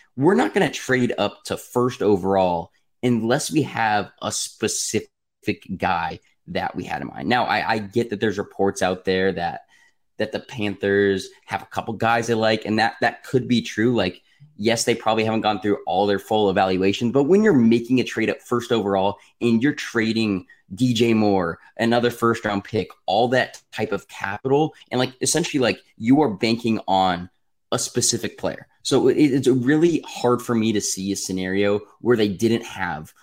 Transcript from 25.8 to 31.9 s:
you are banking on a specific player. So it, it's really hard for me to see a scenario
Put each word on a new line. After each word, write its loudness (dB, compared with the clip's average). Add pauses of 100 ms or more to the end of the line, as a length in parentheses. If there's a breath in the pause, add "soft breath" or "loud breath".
you 4
are 2
banking 0
on 0 (440)
a 0
specific -4
player. -8 (140)
So 2
it, 2
it's 4
really 2
hard 0
for -2
me 2
to 0
see -4
a -4
scenario -2 (180 loud breath)